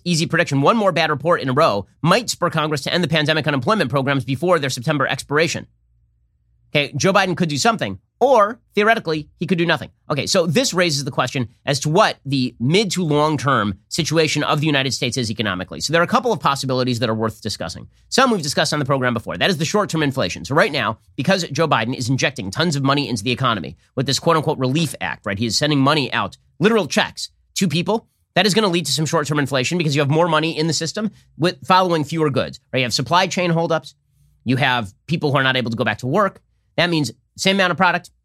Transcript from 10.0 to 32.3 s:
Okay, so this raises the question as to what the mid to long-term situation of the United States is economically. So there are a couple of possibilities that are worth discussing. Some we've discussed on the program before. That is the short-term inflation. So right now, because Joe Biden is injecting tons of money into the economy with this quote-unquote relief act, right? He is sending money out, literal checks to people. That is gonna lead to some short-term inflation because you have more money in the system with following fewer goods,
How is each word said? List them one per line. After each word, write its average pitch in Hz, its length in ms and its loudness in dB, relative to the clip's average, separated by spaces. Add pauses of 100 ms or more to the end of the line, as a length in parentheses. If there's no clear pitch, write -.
Okay, 135 160 -2
so 175 200 2
this 185 280 0
raises 160 300 0
the 131 80 -6
question 127 360 -2 (160)
as 139 160 -2
to 151 80 -4
what 175 380 2
the 135 320 -2
mid 170 320 2
to 180 140 -2
long-term 143 760 0 (100)
situation 156 540 0
of - 180 0
the 156 60 -2
United 139 260 0
States 123 240 -4
is 117 140 -2
economically. 90 500 -6
So - 120 -4
there 170 100 4
are - 20 2
a - 40 -2
couple 240 240 0
of 151 80 -2
possibilities 127 580 -2
that 117 100 0
are 110 60 -2
worth 110 260 -4
discussing. - 480 -10 (200)
Some 254 240 4
we've 185 100 0
discussed 151 320 -2
on 147 60 -2
the 143 40 -2
program 127 300 0
before. 87 240 -6
That 139 100 2
is 175 100 0
the 156 60 -2
short-term 175 380 0
inflation. 123 420 -2
So 139 120 -4
right 185 160 4
now, 113 260 -2 (160)
because 170 300 0
Joe 151 240 -2
Biden 123 280 0
is 120 140 -4
injecting 127 400 -2
tons 156 240 -2
of 143 80 -2
money 135 260 0
into 113 140 -4
the 123 80 -2
economy 113 460 -2 (180)
with 131 120 -2
this 135 120 -2
quote-unquote 156 400 0
relief 131 420 -2
act, 78 240 -8
right? 101 140 -4
He 117 80 -2
is 104 100 -4
sending 147 220 2
money 139 340 2
out, 110 240 -2 (220)
literal 202 300 2
checks - 420 -2 (240)
to 196 140 0
people. 175 400 -2 (260)
That 185 100 4
is 196 100 2
gonna 214 140 4
lead 170 180 0
to 139 60 -4
some 151 140 0
short-term 151 320 0
inflation 139 400 0
because 151 160 0
you 151 80 2
have 135 80 2
more 160 180 4
money 156 300 0
in 156 80 0
the 160 80 0
system 208 380 -4 (260)
with 175 260 -2
following 185 380 4
fewer 156 260 0
goods, 101 300 -2 (140)